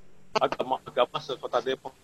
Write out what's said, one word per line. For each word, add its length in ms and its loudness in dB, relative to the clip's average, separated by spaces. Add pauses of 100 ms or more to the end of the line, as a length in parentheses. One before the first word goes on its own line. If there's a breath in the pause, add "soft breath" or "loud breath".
(360)
agama-agama 840 2
sekota 460 -2
Depok 400 -4